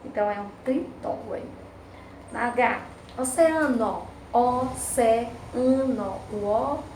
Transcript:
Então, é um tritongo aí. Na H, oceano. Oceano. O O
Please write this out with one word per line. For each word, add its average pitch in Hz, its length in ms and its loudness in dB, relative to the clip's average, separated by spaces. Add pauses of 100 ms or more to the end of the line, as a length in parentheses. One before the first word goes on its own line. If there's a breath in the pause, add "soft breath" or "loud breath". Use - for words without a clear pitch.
Então, 208 260 -2
é 208 100 -4
um 202 100 -8 (140)
tritongo - 680 -4
aí. - 120 -8 (840 loud breath)
Na 226 160 -2
H, 233 340 2 (360)
oceano. 254 920 2 (260)
Oceano. 247 1900 2 (100)
O 214 60 -6
O 240 580 0